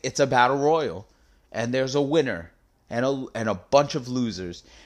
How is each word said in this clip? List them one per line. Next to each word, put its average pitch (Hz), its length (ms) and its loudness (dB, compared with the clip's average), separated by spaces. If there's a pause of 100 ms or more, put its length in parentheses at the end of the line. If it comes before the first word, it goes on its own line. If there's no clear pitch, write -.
it's 131 180 -4
a 139 40 6
battle 127 320 4
royal, 139 480 0 (460)
and 117 220 -4
there's 131 220 -2
a 143 60 4
winner 135 500 0 (380)
and 120 160 -2
a, 135 200 -2 (100)
and 110 140 -2
a 101 60 0
bunch 139 400 2
of 127 120 -6
losers, 104 560 -6 (220)